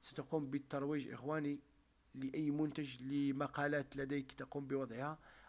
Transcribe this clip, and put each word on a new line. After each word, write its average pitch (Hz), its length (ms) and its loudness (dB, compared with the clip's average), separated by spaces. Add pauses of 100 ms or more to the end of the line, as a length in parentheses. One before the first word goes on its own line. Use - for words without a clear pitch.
ستقوم 147 480 -2
بالترويج 143 600 0
إخواني 143 500 0 (560)
لأي 135 360 0
منتج، 147 520 0
لمقالات 143 920 2
لديك 139 340 0
تقوم 139 360 -6
بوضعها، 135 520 -2 (300)